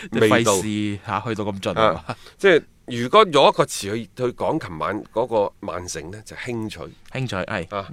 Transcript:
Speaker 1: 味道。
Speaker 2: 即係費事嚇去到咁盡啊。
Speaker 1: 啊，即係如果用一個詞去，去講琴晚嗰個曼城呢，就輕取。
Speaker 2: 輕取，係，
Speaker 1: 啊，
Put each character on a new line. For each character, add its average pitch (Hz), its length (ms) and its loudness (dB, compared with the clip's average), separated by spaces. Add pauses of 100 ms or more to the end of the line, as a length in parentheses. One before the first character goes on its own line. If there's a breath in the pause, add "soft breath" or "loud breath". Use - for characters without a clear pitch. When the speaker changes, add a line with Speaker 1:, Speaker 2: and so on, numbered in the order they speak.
(120 loud breath)
Speaker 1:
味 117 300 4
道。 107 140 4
Speaker 2:
即 95 40 0
係 - 20 -
費 - 0 - (320)
事 98 120 -10
嚇 104 200 -4
去 113 80 -4
到 101 100 -6
咁 98 160 -6
盡 95 180 -4
啊。 107 280 4
Speaker 1:
啊， 117 100 -8 (220 loud breath)
即 196 100 4
係 165 140 6 (240)
如 120 220 -4
果 208 240 8
用 147 160 8
一 - 20 8
個 160 140 0
詞 - 160 -8 (120)
去， 113 240 -6
去 123 60 -4
講 113 420 -2
琴 87 140 -10
晚 90 240 -4 (100)
嗰 117 140 0
個 110 320 0
曼 90 300 -10
城 78 240 -10
呢， 110 120 -16
就 - 120 -18
輕 113 340 -6
取。 - 80 -16 (340)
Speaker 2:
輕 131 140 -4
取， 110 80 -8
係， 92 420 -6
Speaker 1:
啊， 98 160 -6